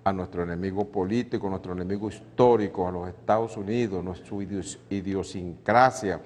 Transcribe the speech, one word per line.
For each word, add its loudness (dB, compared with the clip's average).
a 2
nuestro -4
enemigo -2
político, -2
nuestro -6
enemigo -4
histórico, 2
a -2
los -6
Estados 0
Unidos, -2
¿no? -6
Su -10
idios-, -8
idiosincrasia, 2